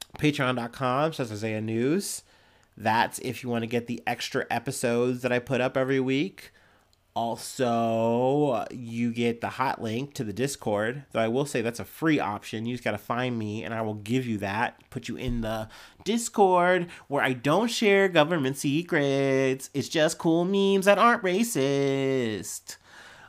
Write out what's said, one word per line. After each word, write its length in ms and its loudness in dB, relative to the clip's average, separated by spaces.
Patreon 380 0
dot 160 -4
com 420 0
slash 200 -4
Isaiah 280 -4
News. 600 -2
That's 420 2
if 240 -8
you 60 -8
wanna 180 -2
get 220 -2
the 180 -6
extra 420 -4
episodes 720 -2
that 100 -2
I 80 0
put 200 -2
up 160 -2
every 220 2
week. 540 -2
Also, 1500 0
you 420 -4
get 280 0
the 80 -4
hot 340 -2
link 320 -6
to 80 -6
the 100 -6
Discord, 800 -2
though 80 -2
I 80 2
will 200 0
say 160 -2
that's 180 -4
a 40 -10
free 360 0
option. 440 -6
You 100 -4
just 100 -10
gotta 120 0
find 400 -4
me, 280 -4
and 100 -8
I 80 -4
will 120 -4
give 300 -2
you 140 -2
that, 520 -4
put 180 -10
you 80 -8
in 240 -4
the 280 -6
Discord, 800 2
where 160 2
I 80 2
don't 360 2
share 380 4
government 500 2
secrets. 1200 0
It's 140 -4
just 300 2
cool 260 4
memes 400 4
that 120 6
aren't 280 4
racist. 1500 0